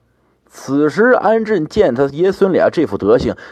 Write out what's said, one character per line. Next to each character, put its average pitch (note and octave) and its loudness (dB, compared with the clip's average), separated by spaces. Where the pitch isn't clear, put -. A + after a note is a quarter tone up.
此 C#3+ -4
时 G#3+ 2
安 A3+ 0
震 G3 -4
见 F#3 0
他 C3+ 0
爷 D#3 -2
孙 F#3+ 0
俩 G#2+ 2
这 D3+ 0
副 G2+ -6
德 G#2+ 2
行， G#2+ -4